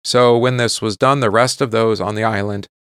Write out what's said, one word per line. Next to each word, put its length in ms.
So 340
when 200
this 220
was 160
done, 240
the 100
rest 300
of 100
those 300
on 140
the 100
island 440